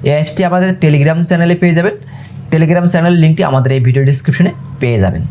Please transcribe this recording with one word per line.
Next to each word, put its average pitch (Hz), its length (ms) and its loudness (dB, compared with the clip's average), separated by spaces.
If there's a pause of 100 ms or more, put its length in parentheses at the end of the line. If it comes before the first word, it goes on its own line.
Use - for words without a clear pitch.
এই 139 80 2
অ্যাপসটি 156 240 -4 (100)
আমাদের 185 200 0 (120)
Telegram 151 360 2 (100)
চ্যানেলে 170 340 2
পেয়ে 175 160 2
যাবেন। 196 160 0 (580)
Telegram 165 400 2
চ্যানেল 175 300 2
লিঙ্কটি 160 280 2
আমাদের 131 260 0
এই 135 100 0
ভিডিও 127 220 2
ডেসক্রিপশনে 175 420 0 (320)
পেয়ে 120 220 0
যাবেন। 87 260 -2